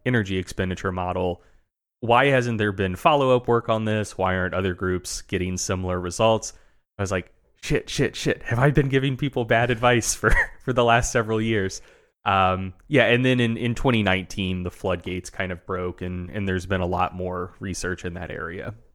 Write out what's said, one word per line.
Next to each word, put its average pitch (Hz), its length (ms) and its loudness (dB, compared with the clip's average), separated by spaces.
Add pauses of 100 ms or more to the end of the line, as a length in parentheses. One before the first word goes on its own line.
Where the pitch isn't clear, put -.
energy 101 340 0
expenditure 92 520 -4
model. 90 520 -4 (580)
Why 120 280 4
hasn't 123 280 2
there 104 160 0
been 95 240 -2
follow-up 131 500 4
work 117 220 0
on 110 160 0
this? 107 320 -2
Why 92 180 0
aren't 90 200 -2
other 95 180 0
groups 90 480 -4
getting 90 380 -4
similar 92 420 -2
results?" 110 540 0 (440)
I 101 40 -2
was 95 100 -4
like, 92 180 -4 (320)
"Shit, - 280 -2
shit, - 260 -2
shit. - 280 -2
Have 117 140 -2
I 139 120 4
been 135 180 2
giving 135 300 0
people 131 260 -2
bad 120 260 2
advice 123 440 2
for, - 180 4 (160)
<laughs> - 160 -18
for 131 80 -2
the 123 100 2
last 117 300 4
several 110 300 0
years?" 107 400 -2 (420)
Um, 95 500 2 (140)
yeah, 123 160 6
and 123 200 4
then 127 160 4
in, 117 180 0
in 120 160 -2
twenty 117 280 2
nineteen, 92 600 -2
the 90 80 -4
floodgates 90 580 -4
kind 92 240 -6
of 87 140 -12
broke, 90 340 -6
and, 90 300 -8
and 101 180 -6
there's 92 180 -2
been 95 140 -2
a 90 60 -2
lot 90 280 -2
more 90 460 -6
research 92 460 -6
in 87 80 -8
that 87 160 -10
area. 87 440 -10 (200)